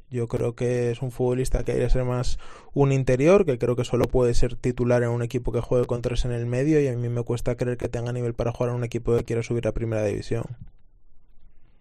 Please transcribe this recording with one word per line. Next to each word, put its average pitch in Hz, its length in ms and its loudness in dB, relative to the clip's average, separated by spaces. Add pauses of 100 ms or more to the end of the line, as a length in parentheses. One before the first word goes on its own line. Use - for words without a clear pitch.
(100)
Yo 123 160 -2
creo 120 300 -2
que 123 340 0
es 117 100 -4
un 127 120 -6
futbolista 127 500 0
que 120 100 -4
debería 123 180 2
ser 131 140 4
más 123 340 0 (340)
un 139 180 4
interior, 135 540 4
que 139 140 0
creo 123 180 0
que 120 80 0
solo 120 220 0
puede 120 280 4
ser 120 220 6
titular 123 480 2
en 117 60 0
un 120 120 -2
equipo 120 300 -4
que 120 80 -2
juegue 123 260 0
con 120 160 -4
tres 120 220 0
en 123 80 -4
el 120 140 -4
medio, 139 340 2
y 143 80 2
a 120 80 -4
mí 120 120 -2
me 120 140 -2
cuesta 120 340 -2
creer 123 200 -2
que 123 120 -4
tenga 120 240 -6
nivel 120 220 -4
para 117 180 -2
jugar 120 180 -2
en 123 80 -4
un 123 60 -4
equipo 117 320 -2
que 120 60 2
quiera 117 220 -4
subir 120 240 -2
a 110 40 -2
primera 113 320 -2
división. 107 400 -2 (1400)